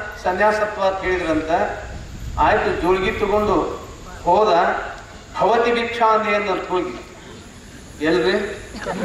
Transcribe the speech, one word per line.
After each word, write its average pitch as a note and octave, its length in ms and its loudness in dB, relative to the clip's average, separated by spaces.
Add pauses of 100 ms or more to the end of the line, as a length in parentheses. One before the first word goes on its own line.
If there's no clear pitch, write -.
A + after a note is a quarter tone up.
(240)
ಸನ್ಯಾಸತ್ವ G#3 580 2
ಅಂತ F#3+ 160 2
ಹೇಳಿದ್ರಂತ. E3 520 0 (880)
ಆಯ್ತು, F3+ 440 2
ಜೋಳ್ಗಿ F#3 300 2
ತಗೊಂಡು G3+ 680 0 (440)
ಹೋದ, G3 540 4 (640)
ಭವತಿ A#3 320 4
ಭಿಕ್ಷಾ A#3 420 2
ಅಂತ G#3 140 2
ಏನಂತ G3+ 400 -2
ಹೋಗಿ, - 400 -4 (960)
ಎಲ್ರಿ? F3 280 2 (720)